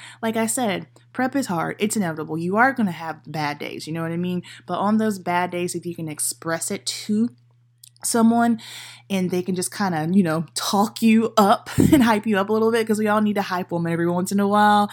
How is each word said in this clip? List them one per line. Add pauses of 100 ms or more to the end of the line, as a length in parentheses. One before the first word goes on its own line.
(200)
like
I
said, (240)
prep
is
hard.
It's
inevitable.
You
are
gonna
have
bad
days.
You
know
what
I
mean? (240)
But
on
those
bad
days,
if
you
can
express
it
to (720)
someone (520)
and
they
can
just
kinda,
you
know,
talk
you
up
<laughs>
and
hype
you
up
a
little
bit,
'cause
we
all
need
a
hype
woman
every
once
in
a
while.